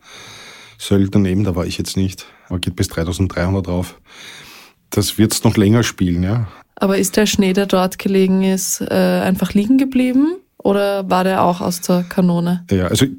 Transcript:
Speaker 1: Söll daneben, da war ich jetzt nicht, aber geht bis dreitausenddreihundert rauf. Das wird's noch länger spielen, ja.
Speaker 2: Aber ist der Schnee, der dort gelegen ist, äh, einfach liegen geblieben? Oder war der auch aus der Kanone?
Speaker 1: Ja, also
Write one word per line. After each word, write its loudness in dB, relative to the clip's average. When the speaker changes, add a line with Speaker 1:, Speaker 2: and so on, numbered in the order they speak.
Speaker 1:
Söll 0
daneben, 2
da -2
war -2
ich -8
jetzt -8
nicht, -4
aber -4
geht -4
bis -2
dreitausenddreihundert -2
rauf. -6
Das -2
wird's 0
noch 2
länger 4
spielen, 0
ja. -2
Speaker 2:
Aber 0
ist -2
der 4
Schnee, 0
der 0
dort 0
gelegen 2
ist, -2
äh, 0
einfach 0
liegen 4
geblieben? 2
Oder 0
war 2
der 0
auch 2
aus -4
der 0
Kanone? 0
Speaker 1:
Ja, 2
also 2